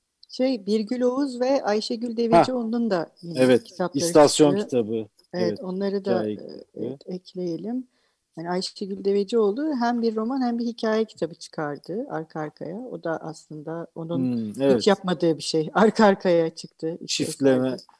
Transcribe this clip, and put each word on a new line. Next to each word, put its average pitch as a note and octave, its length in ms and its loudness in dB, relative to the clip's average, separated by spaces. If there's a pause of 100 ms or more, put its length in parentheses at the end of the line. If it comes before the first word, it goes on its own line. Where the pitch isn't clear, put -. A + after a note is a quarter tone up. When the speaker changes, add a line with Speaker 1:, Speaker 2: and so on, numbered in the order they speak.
(280)
Speaker 1:
Şey, B3+ 380 -2
Birgül A3 340 -2
Oğuz B3 400 0
ve C4 220 0
Ayşegül A3+ 480 -2
Speaker 2:
Ha. A3 60 -8
Speaker 1:
Devecioğlu'nun A#3 760 2
da F3 200 -2 (120)
yine E3+ 160 -8
Speaker 2:
Evet, B2+ 260 6
Speaker 1:
kitapları F3 400 -4
Speaker 2:
istasyon D3+ 460 6
Speaker 1:
çıktı. G3+ 140 0
Speaker 2:
kitabı. A2+ 320 -2
Speaker 1:
Evet, A2 120 -6 (400)
Speaker 2:
Evet, F#3+ 120 -4
Speaker 1:
onları F#3+ 440 -6
da, G3+ 60 -4 (100)
Speaker 2:
hikaye G#3+ 120 -4
Speaker 1:
e, G3+ 40 -6
Speaker 2:
kitabı. - 240 -16 (160)
Speaker 1:
evet, C3 300 -8
ekleyelim. F#3 800 -8 (520)
Yani E3+ 120 -8
Ayşegül F#3+ 540 -6
Devecioğlu G#3 760 0
hem A#3+ 220 0
bir A3+ 140 0
roman B3 300 -2
hem A#3 120 -2
bir A#3+ 60 -4
hikaye A3+ 400 0
kitabı E3 300 -8
çıkardı D#3+ 760 -8
arka D#3+ 300 -8
arkaya. D3+ 360 -10
O G#3+ 280 -12
da D#3+ 160 -4
aslında D#3+ 720 -12
onun E3 240 -6
Speaker 2:
Hmm, A#2+ 320 -2
Speaker 1:
hiç G#2 100 -12
Speaker 2:
evet. C#3 260 4
Speaker 1:
yapmadığı F3+ 500 2
bir - 60 -12
şey. D#3+ 280 -2
<laughs> - 40 -20
Arka G#3+ 300 4
arkaya F3+ 460 4
çıktı. - 500 -10
İki - 140 -8
Speaker 2:
Çiftleme C3+ 520 2
Speaker 1:
eserdi. B2+ 160 -6 (180)